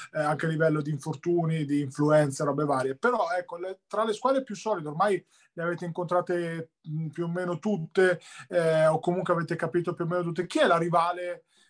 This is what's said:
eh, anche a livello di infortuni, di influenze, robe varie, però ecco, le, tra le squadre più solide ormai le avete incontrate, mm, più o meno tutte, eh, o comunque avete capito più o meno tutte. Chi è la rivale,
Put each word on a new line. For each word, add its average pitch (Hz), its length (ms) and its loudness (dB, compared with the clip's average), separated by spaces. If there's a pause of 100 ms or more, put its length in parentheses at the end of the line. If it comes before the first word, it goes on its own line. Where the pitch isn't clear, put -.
(140)
eh, 156 80 -2
anche 151 240 0
a 160 40 0
livello 156 320 2
di 147 100 -4
infortuni, 160 760 -2
di 143 160 0
influenze, 147 640 2
robe 143 200 0
varie, 135 320 0
però 220 420 0
ecco, 175 200 -8
le, 185 300 -10
tra 202 180 -2
le 226 80 -2
squadre 269 300 0
più 220 120 -10
solide 185 320 -4
ormai 180 340 0 (340)
le 170 80 -6
avete 170 220 -4
incontrate, 175 880 -2 (140)
mm, 156 200 -4
più 165 180 -6
o - 20 -4
meno 175 300 -4
tutte, 185 640 2 (280)
eh, 160 360 4
o 156 140 4
comunque 180 340 2
avete 170 220 0
capito 170 400 -2
più 175 100 -2
o - 20 -4
meno 180 160 0
tutte. 170 220 -4
Chi 302 140 -2
è 285 80 6
la 175 100 6
rivale, 175 680 0 (240)